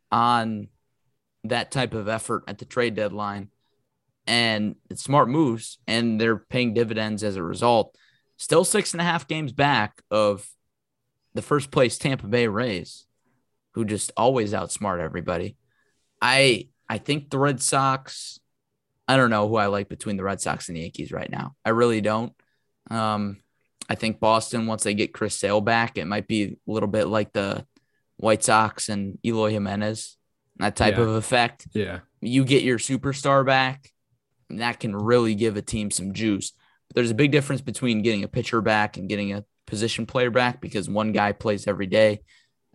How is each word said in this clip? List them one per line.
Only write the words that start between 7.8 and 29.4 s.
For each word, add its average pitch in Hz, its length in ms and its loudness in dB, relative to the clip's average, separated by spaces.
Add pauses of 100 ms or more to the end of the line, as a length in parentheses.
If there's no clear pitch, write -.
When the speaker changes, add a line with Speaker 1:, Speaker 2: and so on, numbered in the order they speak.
Speaker 1:
Still 165 260 2
six 196 300 0
and 170 80 -4
a - 20 0
half 170 240 -2
games 156 240 -4
back 131 580 2
of 104 380 2 (840)
the 208 80 -4
first 143 300 -2
place 127 260 4
Tampa 135 300 -2
Bay 117 200 2
Rays, 101 580 -4 (680)
who 113 100 -2
just 101 320 -4
always 113 380 2
outsmart 92 480 -4
everybody. 87 560 -6 (640)
I, 127 480 4 (180)
I 110 120 -4
think 143 320 -4
the 135 80 -2
Red 139 220 2
Sox, - 800 -2 (680)
I 131 100 6
don't 127 120 6
know 107 200 2
who 113 60 0
I 104 100 4
like 101 240 0
between 101 260 -8
the 95 80 -4
Red 95 160 -4
Sox - 300 -6
and 82 80 -8
the 80 40 -6
Yankees 78 300 -10
right - 180 -8
now. - 260 -10 (100)
I 110 40 0
really 117 320 4
don't. 110 320 -2 (560)
Um, 107 520 -2 (480)
I - 60 -2
think 110 260 -4
Boston, 113 460 2
once 110 160 -4
they 104 100 2
get 104 200 -2
Chris 107 220 -4
Sale 101 260 2
back, 117 360 0
it 82 80 -4
might 101 220 -4
be 107 160 0
a - 280 -8
little 107 160 0
bit 101 220 0
like 107 240 -2
the 101 320 -2 (500)
White 107 280 2
Sox 110 440 2
and 101 380 -4
Eloy 110 260 2